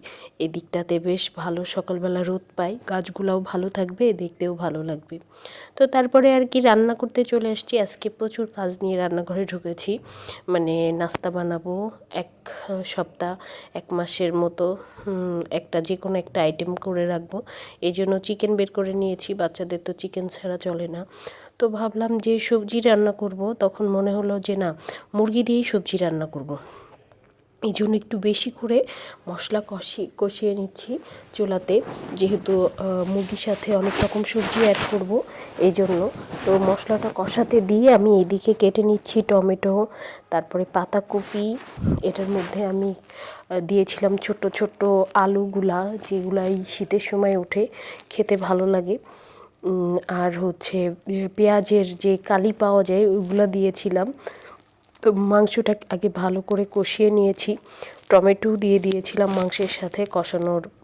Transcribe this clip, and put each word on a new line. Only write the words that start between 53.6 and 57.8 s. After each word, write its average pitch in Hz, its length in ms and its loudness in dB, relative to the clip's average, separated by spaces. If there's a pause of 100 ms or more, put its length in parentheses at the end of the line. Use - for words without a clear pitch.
তো 226 100 4
মাংসটা 208 640 2 (140)
আগে 190 200 -2
ভালো 185 320 -2
করে 202 300 -2
কষিয়ে 208 380 2
নিয়েছি, 202 480 2 (520)